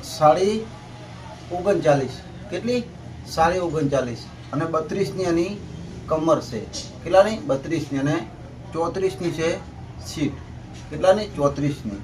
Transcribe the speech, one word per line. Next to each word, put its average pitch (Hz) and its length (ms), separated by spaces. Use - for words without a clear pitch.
સાડી 185 600
ઓગણચાલીસ. 160 640
કેટલી? 233 340
સાડી 170 320
ઓગણચાલીસ. 139 680
અને 151 120
બત્રીસની 185 580
એની 175 340
કમર 156 320
છે. 117 200
કેટલાની? 196 340
બત્રીસની. 139 640
અને 156 260
ચોત્રીસની 170 580
છે 165 280
સીટ. 147 280
કેટલાની? 190 380
ચોત્રીસની. 139 760